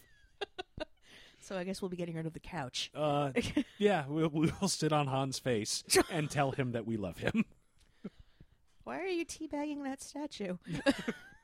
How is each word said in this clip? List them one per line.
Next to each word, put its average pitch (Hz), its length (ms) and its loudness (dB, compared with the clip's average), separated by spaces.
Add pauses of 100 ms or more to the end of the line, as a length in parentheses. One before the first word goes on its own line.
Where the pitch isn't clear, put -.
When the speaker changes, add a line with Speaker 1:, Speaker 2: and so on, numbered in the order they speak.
Speaker 1:
<laughs> - 840 -12 (560)
Speaker 2:
So 196 140 -6
I 175 60 -2
guess 190 180 -4
we'll 190 80 -2
be 180 80 -4
getting 170 180 -2
rid 160 120 -2
of 160 60 -4
the - 60 -10
couch. - 540 -6
Speaker 1:
Uh, 143 380 2 (240)
Speaker 2:
<laughs> - 240 -2
Speaker 1:
yeah, 202 280 4
we'll, 156 220 2
we'll 151 400 2
sit 156 240 2
on 147 140 4
Han's 131 320 0
face 110 440 0 (140)
Speaker 2:
<laughs> - 140 4
Speaker 1:
and 156 180 0
tell 139 220 2
him 127 220 0
that 117 120 -2
we 113 120 -2
love 92 200 -4
him. 120 280 0 (1400)
Speaker 2:
Why 254 160 -6
are 359 80 -4
you 339 180 0
teabagging 294 600 -4
that 269 180 -6
statue? 208 540 -6 (100)
<laughs> - 0 - (760)